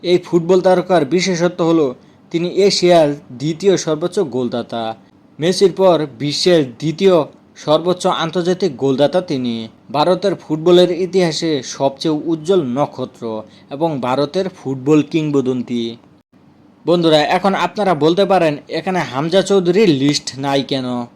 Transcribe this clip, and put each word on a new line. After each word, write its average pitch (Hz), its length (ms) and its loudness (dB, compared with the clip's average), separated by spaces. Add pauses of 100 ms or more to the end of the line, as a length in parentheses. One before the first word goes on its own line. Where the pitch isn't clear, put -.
এই 175 160 2
ফুটবল 175 440 2
তারকার 180 440 2
বিশেষত্ব 175 600 0
হলো 160 300 2 (360)
তিনি 175 180 -2
এশিয়ার 175 640 4 (180)
দ্বিতীয় 160 460 0
সর্বোচ্চ 160 420 -4
গোলদাতা। 117 760 -4 (440)
মেসির 180 320 2
পর 160 360 2 (120)
বিশ্বের 147 520 0
দ্বিতীয় 160 420 0 (420)
সর্বোচ্চ 170 520 0
আন্তর্জাতিক 165 720 -2
গোলদাতা 143 440 0
তিনি। 123 460 -6 (240)
ভারতের 175 440 0
ফুটবলের 175 560 2
ইতিহাসে 165 720 -2
সবচেয়ে 147 640 -2
উজ্জ্বল 165 360 0
নক্ষত্র 123 840 -6 (260)
এবং 143 320 -4
ভারতের 143 480 -2
ফুটবল 135 520 0
কিংবদন্তি। 127 960 -2 (920)
বন্ধুরা, 165 360 4
এখন 180 300 0
আপনারা 175 400 -2
বলতে 165 320 2
পারেন, 170 320 2 (120)
"এখানে 170 300 -4
হামজা 151 420 -2
চৌধুরীর 190 480 2
লিস্ট 143 480 0
নাই 139 260 -2
কেন?" 131 220 -4 (300)